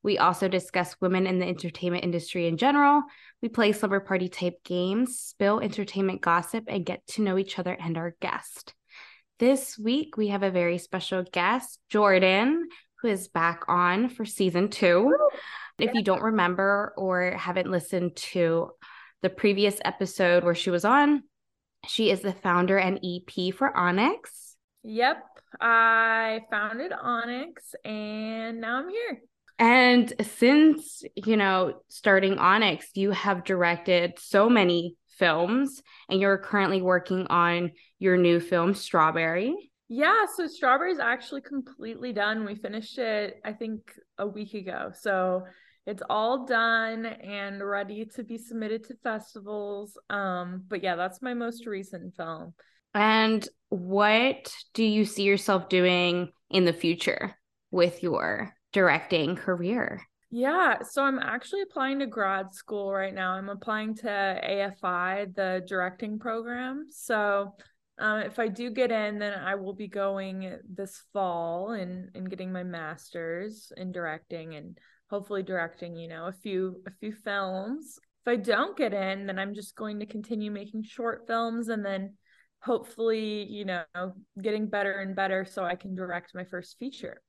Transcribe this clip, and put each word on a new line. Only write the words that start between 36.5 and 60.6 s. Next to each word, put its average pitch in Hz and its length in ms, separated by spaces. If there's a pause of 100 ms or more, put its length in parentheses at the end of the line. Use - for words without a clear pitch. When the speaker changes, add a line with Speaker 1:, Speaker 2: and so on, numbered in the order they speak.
Speaker 1:
working 185 460
on 175 460 (260)
your 185 180
new 175 240
film, 170 320
Strawberry. 165 840 (340)
Speaker 2:
Yeah, 330 360 (100)
so 349 120
Strawberry 294 460
is 302 80
actually 254 420
completely 247 720
done. 208 320
We 202 80
finished 214 420
it, 220 480
I 220 80
think, 214 280 (360)
a 208 100
week 208 280
ago. 185 400
So 185 500 (420)
it's 202 240
all 240 340
done 226 640
and 202 580
ready 202 420 (100)
to 240 80
be 233 140
submitted 220 500
to 240 160
festivals. 208 920 (140)
Um, 185 560
but 185 160
yeah, 180 140
that's 185 260
my 254 100
most 233 320
recent 190 520
film. 165 380 (380)
Speaker 1:
And 220 560 (200)
what 208 840 (220)
do 226 80
you 214 220
see 202 180
yourself 196 460
doing 180 640 (180)
in 190 140
the 170 80
future - 680 (320)
with 175 320
your 147 500 (200)
directing 165 640
career? 185 680 (260)
Speaker 2:
Yeah, 269 540